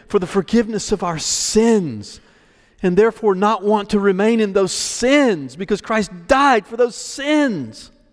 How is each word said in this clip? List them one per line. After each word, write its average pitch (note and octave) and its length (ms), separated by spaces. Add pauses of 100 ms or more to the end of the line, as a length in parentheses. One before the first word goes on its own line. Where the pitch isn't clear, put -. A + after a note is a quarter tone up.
for G#3 120
the F3+ 80
forgiveness G#3+ 640
of G3+ 100
our F3 160
sins, G3 1000 (640)
and F3+ 140
therefore G#3+ 360
not G3+ 300
want G#3 280
to G#3 80
remain G3+ 400
in G3+ 140
those G3 200
sins A3+ 800
because F#3+ 260
Christ A3 300 (160)
died C4+ 400
for A3+ 100
those A#3+ 180
sins. C4+ 960 (220)